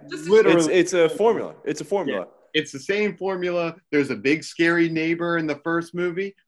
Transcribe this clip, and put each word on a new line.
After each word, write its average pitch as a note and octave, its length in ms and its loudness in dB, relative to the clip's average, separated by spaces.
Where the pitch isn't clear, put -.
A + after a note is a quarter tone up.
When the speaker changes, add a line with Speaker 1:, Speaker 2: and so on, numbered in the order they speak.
Speaker 1:
Just D#3 200 -10
Speaker 2:
literally. E3+ 440 6
Speaker 3:
It's, F3 220 4
it's D#3+ 180 4
a D3+ 40 -10
formula. D#3+ 480 0
It's D3+ 160 -6
a D#3 40 -10
formula. D3+ 360 -4
Speaker 2:
Yeah. F2 60 -8
It's D#3 140 -2
the C#3 80 -12
same G3 380 -2
formula. F3 580 -4
There's C#3+ 200 2
a A#2+ 40 -4
big C#3 300 0
scary E3+ 440 0
neighbor E3+ 500 -2
in D#3+ 100 -4
the D3 160 -4
first E3 280 -4
movie. F3 440 -6